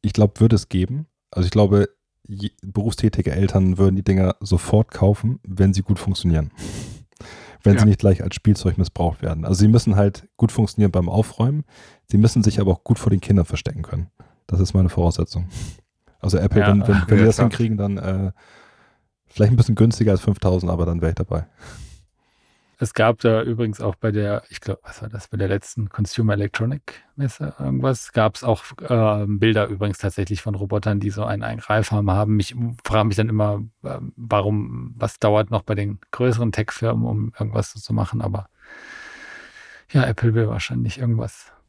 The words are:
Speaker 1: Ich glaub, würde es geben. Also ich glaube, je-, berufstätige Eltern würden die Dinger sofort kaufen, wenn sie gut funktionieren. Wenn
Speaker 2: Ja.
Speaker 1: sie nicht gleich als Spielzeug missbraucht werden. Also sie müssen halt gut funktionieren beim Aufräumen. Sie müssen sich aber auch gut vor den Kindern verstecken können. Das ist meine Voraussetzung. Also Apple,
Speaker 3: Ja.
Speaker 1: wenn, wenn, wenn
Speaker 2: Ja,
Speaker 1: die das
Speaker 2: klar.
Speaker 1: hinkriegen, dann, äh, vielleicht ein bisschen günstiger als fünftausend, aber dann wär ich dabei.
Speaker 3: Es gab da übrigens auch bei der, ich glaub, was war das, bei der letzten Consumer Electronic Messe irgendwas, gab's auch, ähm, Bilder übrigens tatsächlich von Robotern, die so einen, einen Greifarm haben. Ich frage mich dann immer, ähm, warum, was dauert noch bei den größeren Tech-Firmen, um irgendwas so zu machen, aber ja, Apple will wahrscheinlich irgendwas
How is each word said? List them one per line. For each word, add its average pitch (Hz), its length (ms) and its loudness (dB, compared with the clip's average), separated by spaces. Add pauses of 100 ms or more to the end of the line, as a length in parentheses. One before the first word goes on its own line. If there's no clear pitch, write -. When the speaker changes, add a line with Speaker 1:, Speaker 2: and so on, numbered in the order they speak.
Speaker 1:
Ich 104 100 -2
glaub, 104 280 2
würde 113 160 6
es - 120 -2
geben. 110 380 -2 (240)
Also 92 160 0
ich 87 60 -2
glaube, 101 360 4 (380)
je-, 101 260 -8 (100)
berufstätige 104 680 -2
Eltern 92 460 2
würden 95 180 4
die 98 80 -4
Dinger 95 360 2
sofort 101 500 0
kaufen, 104 540 0
wenn 98 280 2
sie 95 100 -2
gut 98 160 0
funktionieren. 82 520 0 (1120)
Wenn 101 120 6
Speaker 2:
Ja. 101 60 4
Speaker 1:
sie 104 60 6
nicht 101 140 4
gleich 98 240 2
als 92 100 -4
Spielzeug 98 420 2
missbraucht 85 460 -2
werden. 78 220 -4
Also 85 160 0
sie 107 80 6
müssen 113 260 4
halt 101 420 0
gut 113 140 2
funktionieren 104 400 0
beim 87 180 0
Aufräumen. 123 560 -2 (420)
Sie - 120 2
müssen 110 240 4
sich 107 180 2
aber 95 120 2
auch 85 120 -2
gut 113 140 0
vor - 120 0
den 101 100 2
Kindern 95 260 2
verstecken - 360 -8
können. 87 260 -8 (400)
Das 92 100 -2
ist 92 160 0
meine 92 140 4
Voraussetzung. 87 600 -2 (720)
Also 92 180 0
Apple, 98 220 2
Speaker 3:
Ja. 101 80 4
Speaker 1:
wenn, 101 180 6
wenn, 101 200 4
wenn 107 120 4
Speaker 2:
Ja, 104 40 6
Speaker 1:
die 107 40 6
das 113 100 4
Speaker 2:
klar. 120 120 4
Speaker 1:
hinkriegen, 110 280 -2
dann, 101 220 -2
äh, 95 340 -4 (960)
vielleicht 107 240 2
ein 123 40 4
bisschen 113 200 4
günstiger 110 340 4
als 95 100 2
fünftausend, 92 520 0
aber 85 140 0
dann 85 140 -2
wär 82 100 0
ich 85 40 -4
dabei. 82 320 -4 (1300)
Speaker 3:
Es - 160 -6
gab 110 260 2
da 113 220 2
übrigens 113 380 -4
auch 104 140 -2
bei - 160 -4
der, 104 400 -2
ich - 100 -18
glaub, - 220 -8
was - 200 -18
war 110 60 -12
das, 107 200 -14
bei - 80 -10
der 98 100 -2
letzten 101 420 -4
Consumer 110 440 -2
Electronic 110 720 -6 (100)
Messe 139 460 -6
irgendwas, 135 520 -2
gab's 110 300 0
auch, 117 220 -2 (240)
ähm, 104 500 0
Bilder 107 300 2
übrigens 101 300 -4
tatsächlich 98 440 -4
von 104 140 -6
Robotern, 101 420 -2
die 101 120 -2
so 104 140 -6
einen, 107 200 -6
einen 113 160 -8
Greifarm 104 500 0
haben. 104 300 2
Ich - 160 -6 (280)
frage 107 220 2
mich 104 100 0
dann 110 120 0
immer, 104 340 -2 (220)
ähm, - 320 -10
warum, 117 800 -4
was 110 240 -8
dauert 107 320 0
noch 107 100 -2
bei 107 140 -4
den 101 240 -6 (100)
größeren 120 400 0
Tech-Firmen, 113 560 -4
um 110 320 -4
irgendwas 107 340 -4
so - 60 -20
zu - 160 -10
machen, 110 260 -2
aber 98 280 -8 (1400)
ja, 135 120 4
Apple 113 300 0
will 113 140 0
wahrscheinlich 117 500 -6
irgendwas 117 540 -6 (160)